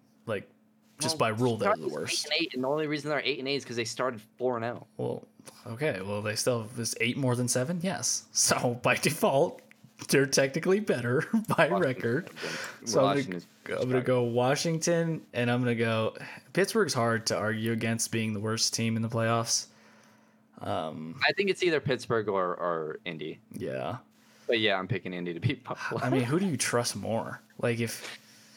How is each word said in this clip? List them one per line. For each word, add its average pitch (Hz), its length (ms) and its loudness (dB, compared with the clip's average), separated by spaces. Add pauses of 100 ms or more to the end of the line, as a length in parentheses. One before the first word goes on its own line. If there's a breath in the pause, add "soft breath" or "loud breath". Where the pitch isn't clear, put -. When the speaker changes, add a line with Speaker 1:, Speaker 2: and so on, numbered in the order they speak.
(280)
Speaker 1:
like, 104 200 -4 (520)
just 127 200 -2
Speaker 2:
Well, 117 140 4
Speaker 1:
by 110 80 0
rule, 120 160 4
they're 104 140 2
the 95 60 2
Speaker 2:
Chicago's 76 160 -6
Speaker 1:
worst. - 340 -4
Speaker 2:
eight - 40 -4
and 156 100 0
eight, 151 120 -4
and 127 100 -4
the 131 60 0
only 156 180 0
reason 147 220 -4
they're 139 160 0
eight 127 140 -2
and 131 80 -6
eight 143 80 0
is 127 100 -4
'cause 120 100 -8
they 117 100 0
started 123 360 -4 (160)
four 123 200 0
and 113 80 -4
oh. 120 200 -6 (120)
Speaker 1:
Well, 123 300 -6 (400)
okay. 117 340 -4
Well, 104 200 -4
they 107 140 -2
still 120 260 0
have 113 160 -10
this 113 240 -2
eight 123 160 0
more 127 180 2
than 123 120 0
seven. 139 340 0
Yes. 180 460 -2
<laughs> - 40 -20
So 131 520 2
by 123 120 4
default, 165 680 2 (480)
they're 139 180 6
technically 165 520 2
better 127 500 0
<laughs> 214 280 0
by 160 120 6
Speaker 2:
Washington 190 120 2
Speaker 1:
record. 131 480 0
Speaker 2:
is - 60 -18
better. - 520 -10
Speaker 1:
So 131 120 4
I'm 131 60 8
gonna, - 100 4
Speaker 2:
Washington 131 220 -2
is 85 100 -12 (180)
Speaker 1:
I'm - 80 -8
gonna - 120 0
Speaker 2:
Chicago. 127 180 4
Speaker 1:
go 123 200 4
Washington, 160 1000 2 (120)
and 120 180 2
I'm 123 100 4
gonna 120 140 2
go, 113 400 2 (380 loud breath)
Pittsburgh's 190 400 2
hard 113 340 2
to 104 100 0
argue 110 340 0
against 113 400 0
being 110 220 0
the 101 60 -4
worst 110 360 0
team 113 200 0
in 110 60 0
the 113 80 -2
playoffs. 113 560 2 (960 soft breath)
Um, 82 680 -6
Speaker 2:
I 156 60 2
think 196 160 0
it's 180 140 -2
either 160 160 4
Pittsburgh 117 500 0
or, 92 260 2
or 80 500 -2
Indy. 78 340 -8 (140)
Speaker 1:
Yeah. 69 440 -6 (480 soft breath)
Speaker 2:
But 117 140 2
yeah, 101 180 4
I'm 92 100 -2
picking 92 280 -2
Indy 87 180 -4
to 85 60 -8
beat 123 240 -2
Buffalo. - 400 -6
Speaker 1:
I 127 80 0
mean, 131 120 2
who 147 160 0
do 202 60 0
you 151 120 0
trust - 380 0
more? 98 460 -4 (160)
Like, 117 220 0
if, - 400 -6 (380 loud breath)